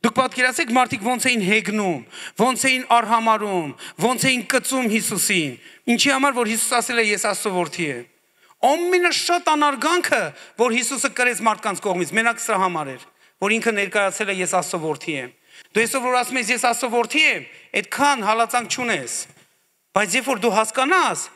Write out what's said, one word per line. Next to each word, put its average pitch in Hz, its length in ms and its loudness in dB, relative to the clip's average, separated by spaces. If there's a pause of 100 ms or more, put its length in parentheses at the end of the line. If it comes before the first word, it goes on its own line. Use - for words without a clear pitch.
Դուք 226 160 0
պատկերացեք, 254 640 0
մարդիկ 226 240 -4
ոնց 247 240 0
էին 233 220 0
հեգնում, 202 500 0 (400)
ոնց 247 300 0
էին 254 160 -2 (100)
արհամարում, 214 720 2 (320)
ոնց 240 300 0
էին 240 180 -2
կծում 254 460 0
Հիսուսին։ 185 580 0 (400)
Ինչի 233 240 4
համար, 277 240 2
որ 214 80 0
Հիսուս 226 320 -2
ասել 233 160 -2
է, 226 160 2
«Ես 202 160 -2
Աստծո 196 320 -4
որդի 165 320 -4
եմ»։ 120 140 -10 (540)
Ամենաշատ 349 880 2
անարգանքը, 294 720 2 (400)
որ 240 160 4
Հիսուսը 247 400 -2
կրեց 247 240 0
մարդկանց 214 400 0
կողմից, 180 320 -2
մենակ 226 300 0
սրա 214 180 -2
համար 160 320 -2
էր, 123 120 -18 (360)
որ 202 160 2
ինքը 220 220 0
ներկայացել 196 500 0
է, 196 80 -2
«Ես 180 240 -2
Աստծո 175 240 -6
որդի 151 320 -4
եմ»։ 127 160 -8 (400)
Դու 214 80 2
այսօր 240 240 -2
որ 254 160 2
ասում 247 200 -4
ես, 214 120 -4
«Ես 247 160 -2
Աստծո 233 240 -2
որդի 240 380 0
եմ», 160 120 -4 (380)
այդքան 269 480 0
հալածանք 226 480 0
չունես։ 202 420 -4 (800)
Բայց 202 240 2
երբ 247 80 -6
որ 214 160 0
դու 214 160 4
հասկանաս 262 640 2 (100)